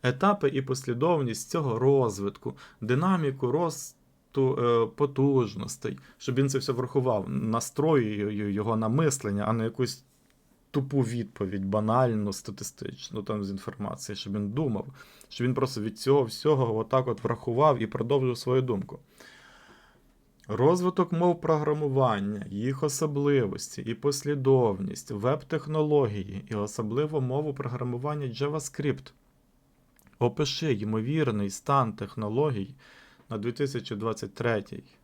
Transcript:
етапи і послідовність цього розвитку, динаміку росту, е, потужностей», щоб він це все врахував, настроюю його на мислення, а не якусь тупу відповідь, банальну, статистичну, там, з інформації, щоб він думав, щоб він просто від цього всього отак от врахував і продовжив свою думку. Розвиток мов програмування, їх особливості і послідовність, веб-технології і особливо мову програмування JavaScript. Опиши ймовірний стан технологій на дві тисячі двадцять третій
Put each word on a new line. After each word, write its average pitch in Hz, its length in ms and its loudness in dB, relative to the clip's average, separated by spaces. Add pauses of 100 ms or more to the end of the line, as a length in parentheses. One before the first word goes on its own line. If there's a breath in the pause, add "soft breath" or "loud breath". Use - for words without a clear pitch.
етапи 165 460 2
і 135 140 0
послідовність 131 880 -2
цього 139 280 0
розвитку, 117 760 2 (260 loud breath)
динаміку 135 720 2
росту, 147 1080 -2
е, 117 280 4 (100)
потужностей», 131 1000 0 (200 loud breath)
щоб 123 160 -4
він 135 140 4
це 135 100 0
все 131 140 -2
врахував, 120 580 0
настроюю 107 1200 0
його 107 240 0
на 110 120 0
мислення, 113 600 0
а 117 40 2
не 113 120 0
якусь 120 400 -4 (680)
тупу 135 300 0
відповідь, 104 640 -4
банальну, 107 680 2
статистичну, - 920 -10
там, 104 220 -4
з 98 60 -6
інформації, - 680 -8
щоб 98 180 -8
він 104 160 -2
думав, 123 360 -2 (420 loud breath)
щоб - 180 -4
він 127 80 2
просто 127 260 -2
від 107 180 -6
цього 139 240 4
всього 120 540 2
отак 127 320 0
от 110 160 -4
врахував 127 580 2
і 113 40 0
продовжив 127 520 0
свою 127 240 2
думку. 110 360 -4 (1500 loud breath)
Розвиток 175 640 4
мов 170 280 2
програмування, 135 1120 2
їх 120 320 -2
особливості 143 1000 0
і 117 120 -4
послідовність, 131 1160 2
веб-технології 127 1400 0
і 113 40 -6
особливо 117 680 -2
мову 135 340 -2
програмування 127 720 -4
JavaScript. 143 840 -4 (1040)
Опиши 139 540 0
ймовірний 110 800 0
стан 127 420 0
технологій 110 840 -4 (540 loud breath)
на 113 100 -6
дві 117 140 -4
тисячі 123 440 -4
двадцять 107 380 -4
третій 110 500 -2 (200)